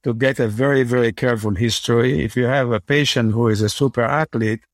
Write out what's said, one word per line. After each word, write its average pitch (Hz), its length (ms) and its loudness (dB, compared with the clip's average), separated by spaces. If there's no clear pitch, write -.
to 120 100 -2
get 131 260 0
a 117 80 0
very, 135 340 0
very 120 300 0
careful 110 420 -2
history. 120 720 0
If 110 120 -6
you 123 100 2
have 127 240 0
a 107 100 0
patient 135 520 0
who 117 160 2
is 107 140 2
a 107 60 2
super 120 340 -2
athlete, 117 580 -2